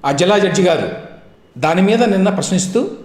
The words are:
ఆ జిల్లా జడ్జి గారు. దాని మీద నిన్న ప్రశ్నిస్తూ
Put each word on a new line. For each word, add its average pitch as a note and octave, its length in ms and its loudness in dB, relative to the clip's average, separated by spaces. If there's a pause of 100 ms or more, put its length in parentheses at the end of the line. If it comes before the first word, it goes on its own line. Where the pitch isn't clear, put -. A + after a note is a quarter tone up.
ఆ C#3 60 0
జిల్లా F3 260 2
జడ్జి F#3+ 240 2
గారు. - 480 -2 (480)
దాని D#3+ 240 0
మీద A3 220 2
నిన్న F#3+ 260 2
ప్రశ్నిస్తూ F#3+ 580 -2 (180)